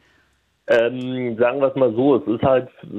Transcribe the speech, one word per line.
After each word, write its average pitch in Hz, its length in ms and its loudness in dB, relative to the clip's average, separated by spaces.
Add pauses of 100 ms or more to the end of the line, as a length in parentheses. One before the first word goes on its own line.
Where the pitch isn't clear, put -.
(680)
Ähm, 123 720 -2
sagen 120 220 0
wir 135 100 2
es 135 60 -6
mal 131 200 2
so, 131 220 4
es 101 100 -6
ist 117 160 -2
halt 127 260 0 (300)